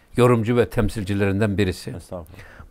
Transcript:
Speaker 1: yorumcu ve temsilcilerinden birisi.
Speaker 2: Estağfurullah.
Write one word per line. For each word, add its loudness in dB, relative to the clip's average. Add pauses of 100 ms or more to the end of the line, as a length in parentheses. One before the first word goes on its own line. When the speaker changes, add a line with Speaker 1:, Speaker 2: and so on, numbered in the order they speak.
(180)
Speaker 1:
yorumcu 4
ve 2
temsilcilerinden -2
birisi. -2
Speaker 2:
Estağfurullah. -16 (300)